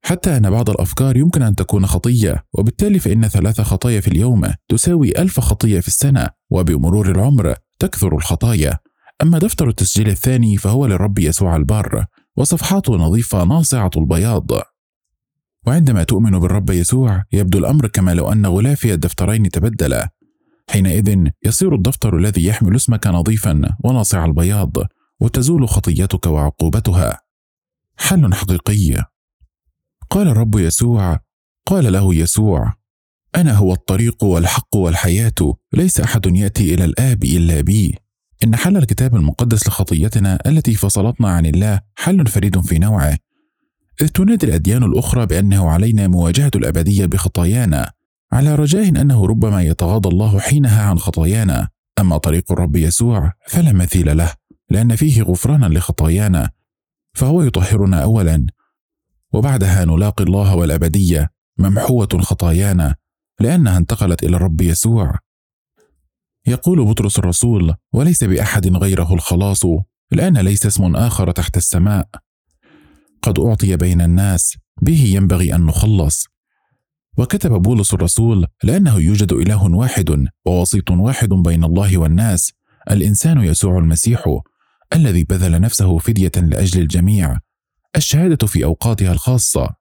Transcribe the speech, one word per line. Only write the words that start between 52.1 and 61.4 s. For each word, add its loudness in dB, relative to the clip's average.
طريق -2
الرب -2
يسوع 0
فلا 2
مثيل 2
له، 0
لأن 2
فيه 2
غفرانا 0
لخطايانا، 0
فهو 0
يطهرنا 0
أولًا، 2
وبعدها 0
نلاقي 0
الله 2
والأبدية 0